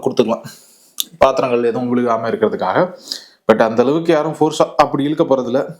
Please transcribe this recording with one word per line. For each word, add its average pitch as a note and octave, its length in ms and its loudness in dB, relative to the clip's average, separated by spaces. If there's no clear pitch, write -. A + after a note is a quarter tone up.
கொடுத்துக்கலாம். A#2 400 -2
பாத்திரங்கள் B2 460 2
எதுவும் B2 220 -4
விழுகாம A#2+ 400 0
இருக்கிறதுக்காக. G#2+ 480 0
But A2 200 4
அந்த A2+ 180 0
அளவுக்கு E3 300 0
யாரும் D3+ 240 -2
ஃபோர்ஸா D#3 260 2
அப்படி C#3 260 -2
இழுக்க E3 220 0
போறதில்ல. B2+ 300 0